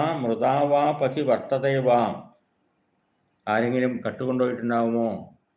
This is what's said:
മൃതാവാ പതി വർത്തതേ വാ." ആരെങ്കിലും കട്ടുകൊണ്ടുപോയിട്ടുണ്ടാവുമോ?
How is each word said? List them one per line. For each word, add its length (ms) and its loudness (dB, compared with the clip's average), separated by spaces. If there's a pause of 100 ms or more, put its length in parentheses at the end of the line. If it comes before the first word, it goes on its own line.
(220)
മൃതാവാ 680 2
പതി 300 -2
വർത്തതേ 560 0
വാ." 240 4 (1500)
ആരെങ്കിലും 580 0
കട്ടുകൊണ്ടുപോയിട്ടുണ്ടാവുമോ? 1040 -2 (480)